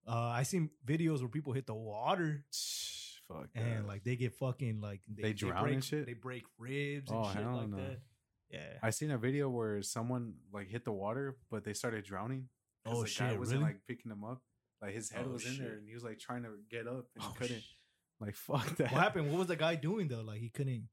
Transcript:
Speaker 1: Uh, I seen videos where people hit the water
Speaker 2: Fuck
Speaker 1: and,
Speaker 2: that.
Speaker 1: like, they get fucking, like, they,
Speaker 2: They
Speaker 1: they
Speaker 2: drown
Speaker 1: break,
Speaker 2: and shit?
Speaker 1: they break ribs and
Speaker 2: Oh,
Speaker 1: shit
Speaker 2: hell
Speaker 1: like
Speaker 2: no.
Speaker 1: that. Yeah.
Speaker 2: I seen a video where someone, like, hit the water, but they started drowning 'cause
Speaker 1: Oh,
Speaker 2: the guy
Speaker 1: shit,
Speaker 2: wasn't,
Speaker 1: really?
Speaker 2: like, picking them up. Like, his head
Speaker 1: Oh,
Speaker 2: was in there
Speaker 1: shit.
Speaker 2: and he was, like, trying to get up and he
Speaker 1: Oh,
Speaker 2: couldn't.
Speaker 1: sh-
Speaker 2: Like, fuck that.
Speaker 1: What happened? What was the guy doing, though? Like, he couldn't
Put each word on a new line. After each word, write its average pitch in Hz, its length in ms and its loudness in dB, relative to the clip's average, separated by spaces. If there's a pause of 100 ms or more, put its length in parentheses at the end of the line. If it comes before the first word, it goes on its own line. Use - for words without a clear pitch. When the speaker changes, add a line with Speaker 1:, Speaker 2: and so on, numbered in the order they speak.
Speaker 1:
Uh, 113 60 -2 (160)
I 120 160 2
seen 165 240 2 (180)
videos 156 340 4
where 127 80 0
people 139 260 -2
hit 135 120 -2
the 113 80 -4
water 143 720 0 (800)
Speaker 2:
Fuck - 280 -8
Speaker 1:
and, 113 300 0
Speaker 2:
that. 101 40 -4
Speaker 1:
like, 101 160 -6
they 123 120 2
get 123 180 2
fucking, 123 480 0
like, 101 260 -6
they, 107 140 -6
Speaker 2:
They 107 80 4
Speaker 1:
they - 20 2
Speaker 2:
drown 98 300 2
Speaker 1:
break, 143 120 6
Speaker 2:
and 135 100 2
shit? 151 220 0
Speaker 1:
they 120 60 -6
break 120 320 -6 (140)
ribs 139 520 -2
and 113 80 2
Speaker 2:
Oh, 107 140 4
Speaker 1:
shit 104 100 0
Speaker 2:
hell 123 140 2
Speaker 1:
like 113 140 0
Speaker 2:
no. 101 80 -2
Speaker 1:
that. - 220 -4 (500)
Yeah. - 100 -8 (220)
Speaker 2:
I 113 80 4
seen 151 200 0
a 139 60 2
video 135 320 2
where 110 340 2
someone, 117 520 -2 (180)
like, 101 160 -6
hit 117 160 -4
the 117 80 0
water, 120 460 -2 (120)
but 107 140 -2
they 107 80 -2
started 110 320 -2
drowning 117 440 -4 (360)
'cause 117 100 0
Speaker 1:
Oh, 120 80 2
Speaker 2:
the - 60 2
guy 123 220 2
Speaker 1:
shit, 110 80 2
Speaker 2:
wasn't, 123 240 2
Speaker 1:
really? 156 100 4
Speaker 2:
like, - 160 -8
picking 120 220 -6
them 104 120 -8
up. 123 200 -6 (400)
Like, 101 100 -2
his 113 180 -2
head 120 160 -2
Speaker 1:
Oh, 127 60 -2
Speaker 2:
was 120 140 -4
in 127 100 -2
there 131 140 -4
Speaker 1:
shit. 107 80 -8
Speaker 2:
and 104 100 -14
he 110 60 -14
was, 120 100 -8
like, 110 140 -6
trying 123 240 -4
to 117 80 -6 (200)
get 117 160 -2
up 123 280 -4
and - 100 -8
he 202 60 -4
Speaker 1:
Oh, - 80 -8
Speaker 2:
couldn't. 120 240 -2
Speaker 1:
sh- - 140 -18 (440)
Speaker 2:
Like, 104 160 -4
fuck - 400 0
that. 120 160 4
Speaker 1:
What 135 100 6
happened? 175 280 4
What 165 80 4
was 185 100 4
the 175 80 4
guy 160 200 4
doing, 165 320 2
though? 117 140 0
Like, 107 180 -4
he 117 100 -4
couldn't 127 420 0